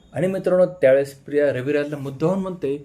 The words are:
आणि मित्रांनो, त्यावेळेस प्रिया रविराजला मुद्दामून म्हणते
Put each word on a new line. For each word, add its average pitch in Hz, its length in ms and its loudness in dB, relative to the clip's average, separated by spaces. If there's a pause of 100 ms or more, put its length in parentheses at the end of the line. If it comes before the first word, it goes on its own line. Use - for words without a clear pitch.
(120)
आणि 143 140 -2
मित्रांनो, 185 400 2
त्यावेळेस 139 480 2
प्रिया 143 380 0
रविराजला 143 440 -4
मुद्दामून 139 420 -4
म्हणते 180 460 -6